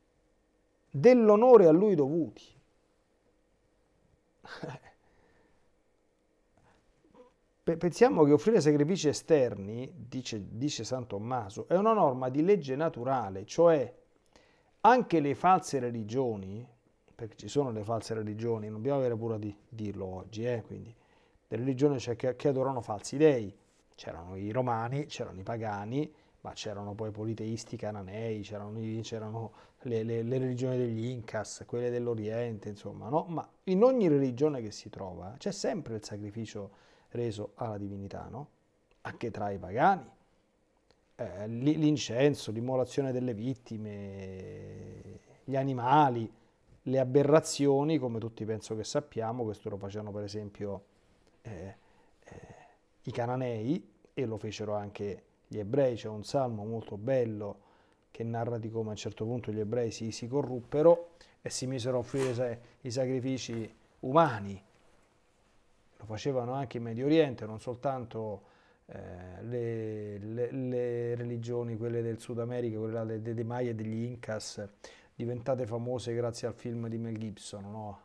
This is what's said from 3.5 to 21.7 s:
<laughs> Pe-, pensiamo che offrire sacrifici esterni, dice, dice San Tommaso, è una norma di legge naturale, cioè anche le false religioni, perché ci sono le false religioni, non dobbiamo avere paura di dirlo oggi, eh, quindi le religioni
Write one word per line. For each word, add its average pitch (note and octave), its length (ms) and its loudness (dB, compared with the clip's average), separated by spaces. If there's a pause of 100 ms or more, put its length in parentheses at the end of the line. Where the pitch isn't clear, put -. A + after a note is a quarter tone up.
<laughs> - 480 -12 (2750)
Pe-, E3+ 140 0
pensiamo F#3 460 6
che C#3+ 100 10
offrire G#3 260 6
sacrifici D3 480 4
esterni, A#2+ 880 2
dice, A#2+ 480 -8 (140)
dice C#3+ 260 -2
San - 240 -4
Tommaso, G#2+ 600 -6
è E3 100 4
una A3 160 6
norma C3 360 4
di C#3+ 140 2
legge E3 320 4
naturale, A#2 680 -2
cioè D#3+ 500 6 (840)
anche A3 380 6
le C#3+ 160 2
false F3+ 440 4
religioni, A2+ 880 -4 (480)
perché A2 220 -14
ci G#2 100 -14
sono C3+ 240 0
le G#2+ 120 -4
false A2+ 320 -4
religioni, A2 500 -4
non G#2+ 120 -10
dobbiamo C#3 200 0
avere B2 180 0
paura A2+ 220 -2
di G#2 180 -6 (140)
dirlo G2+ 360 -6
oggi, F#2 380 -8
eh, A#2+ 220 -2
quindi G2+ 280 -14 (540)
le A#2 100 -6
religioni C3+ 400 2